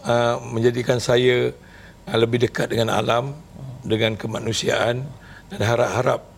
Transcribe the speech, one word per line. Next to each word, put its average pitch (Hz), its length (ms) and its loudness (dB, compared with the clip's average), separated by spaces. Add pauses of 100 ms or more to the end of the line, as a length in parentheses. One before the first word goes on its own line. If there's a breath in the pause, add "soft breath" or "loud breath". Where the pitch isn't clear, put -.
ah, 120 400 2
menjadikan 120 560 0
saya, 123 500 4 (560 loud breath)
ah, - 140 -4
lebih 117 240 2
dekat 123 260 -2
dengan 110 240 0
alam, 120 400 0 (480)
dengan 110 340 0
kemanusiaan 113 920 -2 (400 loud breath)
dan - 140 -10
harap-harap 117 580 2 (180)